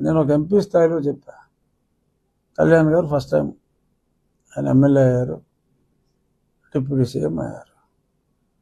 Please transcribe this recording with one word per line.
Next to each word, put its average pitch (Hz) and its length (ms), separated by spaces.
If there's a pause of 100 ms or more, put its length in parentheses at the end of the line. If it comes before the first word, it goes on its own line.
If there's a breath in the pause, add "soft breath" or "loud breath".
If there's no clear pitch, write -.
నేను 160 180
ఒక 139 160
ఎంపీ 175 280
స్థాయిలో 165 320 (100)
చెప్పా, - 260 (1200)
కళ్యాణ్ 160 340
గారు 170 180
ఫస్ట్ 139 220
టైమ్ 151 180 (1000)
ఆయన 139 200
ఎమ్మెల్యే 139 360
అయ్యారు, 123 280 (1400)
డిప్యూటీ 135 380
సీఎం 156 340
అయ్యారు. - 300 (880)